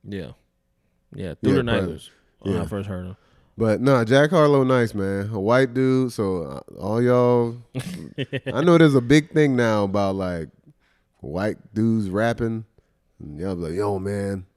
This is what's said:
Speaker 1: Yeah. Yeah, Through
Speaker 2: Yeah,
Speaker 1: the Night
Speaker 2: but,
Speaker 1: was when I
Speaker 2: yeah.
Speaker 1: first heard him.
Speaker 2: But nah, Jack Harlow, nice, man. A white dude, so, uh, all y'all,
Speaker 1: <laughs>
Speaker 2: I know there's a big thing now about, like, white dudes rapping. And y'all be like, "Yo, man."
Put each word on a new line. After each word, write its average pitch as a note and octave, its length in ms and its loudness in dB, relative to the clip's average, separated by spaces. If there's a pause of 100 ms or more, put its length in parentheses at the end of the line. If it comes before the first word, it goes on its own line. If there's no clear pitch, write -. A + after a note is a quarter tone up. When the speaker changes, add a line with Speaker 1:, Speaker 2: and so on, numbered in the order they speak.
Speaker 1:
Yeah. G2 240 -10 (800)
Yeah, F#2 200 -10 (100)
Through C3 80 2
Speaker 2:
Yeah, C3+ 60 4
Speaker 1:
the B2+ 60 0
Night A#2 180 -2
Speaker 2:
but, F2+ 80 -4
Speaker 1:
was - 200 -14 (300)
when F#2+ 160 -4
I E2+ 40 -2
Speaker 2:
yeah. E2 80 -4
Speaker 1:
first G2 200 -8
heard F#2 180 -8
him. F#2 120 -14 (400)
Speaker 2:
But G#2+ 240 0
nah, B2+ 240 4
Jack C#3 240 4
Harlow, D3 340 4
nice, B2+ 300 0
man. G2 400 -4
A G#2+ 80 -6
white A#2+ 320 2
dude, C3 400 0
so, F#2+ 300 -2
uh, C2+ 360 -14
all G#2+ 220 -2
y'all, B2 540 2 (180)
Speaker 1:
<laughs> C3+ 800 -10
Speaker 2:
I B2 100 -2
know E3+ 140 6
there's D#3 180 8
a B2+ 60 6
big D3 300 4
thing D3 260 2
now A2 260 2
about, G2 320 0
like, F2+ 320 -4 (720)
white F#2 380 -6 (160)
dudes A2 360 0
rapping. A2+ 540 -2 (540)
And D2 220 -16
y'all F#2 160 -6
be F2 60 -8
like, E2 120 -6
"Yo, G2+ 240 -2
man." G2 480 -6 (120)